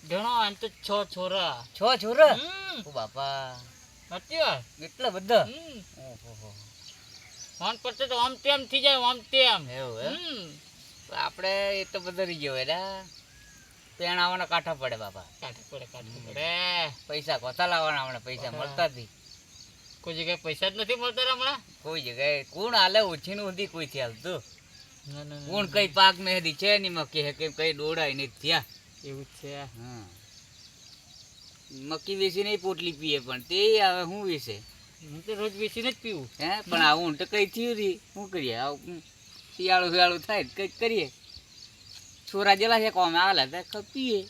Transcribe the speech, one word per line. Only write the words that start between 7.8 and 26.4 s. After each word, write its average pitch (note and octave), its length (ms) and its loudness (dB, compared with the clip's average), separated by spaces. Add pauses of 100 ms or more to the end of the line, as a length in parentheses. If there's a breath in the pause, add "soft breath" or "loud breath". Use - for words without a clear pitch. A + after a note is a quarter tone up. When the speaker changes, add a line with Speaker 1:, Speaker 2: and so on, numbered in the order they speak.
Speaker 1:
તો B3 240 -2
આમ B3+ 200 2
તેમ C4+ 300 0
થઈ C4+ 140 0
જાય, C#4 160 6
આમ B3 240 2
તેમ. G#3+ 500 4
Speaker 2:
એવું B2 300 -6
એમ? D3 140 -4
Speaker 1:
હમ. C#4+ 360 -8 (580)
Speaker 2:
તો - 60 -14
આપણે G3 640 -2
એ F#3+ 40 -4
તો F#3+ 160 -8
બધા F3+ 240 -4
રહી F3 100 -4
ગયો C#3+ 220 -4
એટલે C#3+ 240 -2 (1200)
પેણાવાના F3+ 480 0
કાંઠા E3 280 0
પડે B2+ 220 -4
બાપા. G2 300 -12 (140)
Speaker 1:
કાંઠા B2 300 -14
પડે, C3 160 -14
કાંઠા A#2 340 -18
Speaker 2:
હમ. A#2+ 60 -16
Speaker 1:
પડે. E3+ 680 -2 (140)
Speaker 2:
પૈસા D3 320 -4
કોથા B2+ 280 -2
લાવવાના D#3 380 2
હમણાં, B2+ 180 -8
પૈસા B2+ 280 -8
Speaker 1:
કોથા. D3+ 80 -10
Speaker 2:
મળતા C#3+ 300 0
જ C3+ 60 -4
નહીં. A#2 140 -14 (920)
Speaker 1:
કોઈ E3+ 140 -8
જગ્યાએ E3 220 -2
પૈસા D#3+ 340 -2
જ F#3+ 60 -16
નથી A3 180 0
મળતા B3 300 -2
રે B3+ 60 2
હમણાં? C#4+ 320 0 (200)
Speaker 2:
કોઈ D#3+ 180 -4
જગ્યાએ C3+ 440 0
કોણ G#3+ 300 -4
હાલે G3 260 6
ઓછીનું F#3+ 520 -2
નથી G3 140 -4
કોઈથી D3 340 -8
હાલતું. B2 420 -6 (640)
Speaker 1:
ના, C#3+ 180 -14
ના, D3 160 -16
ના, C#3+ 60 -14
Speaker 2:
કોણ G3 180 -2
Speaker 1:
ના. D#3 80 -8
Speaker 2:
કઈ G3+ 160 4
પાક F#3+ 280 8
મેહદી F3+ 380 0